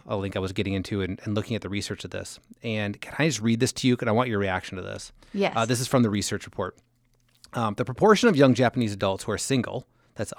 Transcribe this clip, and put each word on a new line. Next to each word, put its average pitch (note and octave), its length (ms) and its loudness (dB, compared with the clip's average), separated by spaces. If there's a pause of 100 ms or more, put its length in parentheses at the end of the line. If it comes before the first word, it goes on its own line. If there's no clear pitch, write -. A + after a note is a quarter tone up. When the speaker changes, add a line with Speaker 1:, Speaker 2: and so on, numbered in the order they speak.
Speaker 1:
a A2+ 100 -6
link G2 220 -4
I - 20 -4
was F#2 140 -4
getting G2 200 -2
into G2 280 -2
and, F#2 240 -4
and G#2+ 80 -4
looking G#2+ 220 -2
at G2+ 80 -6
the F#2+ 40 -6
research G2 380 -6
of F#2 60 -12
this. F#2+ 280 -12 (220)
And G#2+ 400 -4
can - 160 -14
I D3+ 100 4
just A2+ 140 -2
read A2+ 180 2
this B2+ 140 0
to - 140 0
you? B2 120 4
And A#2+ 80 -2
I A2 60 2
want B2 160 2
your G#2+ 80 -2
reaction F#2+ 400 -2
to F#2 60 -10
this. - 280 -12 (220)
Speaker 2:
Yes. G3 220 0
Speaker 1:
Uh, A2+ 100 2
this B2 160 0
is B2+ 60 -4
from B2 160 4
the G#2+ 80 2
research G2+ 340 -2
report. - 320 -6 (760)
Um, A2 200 -2
"The B2 100 -2
proportion G3+ 460 6
of F3 80 4
young C3+ 160 8
Japanese A2+ 400 2
adults G2 300 -2
who - 80 -4
are G2 60 -2
single, - 500 -2 (280)
that's - 240 -8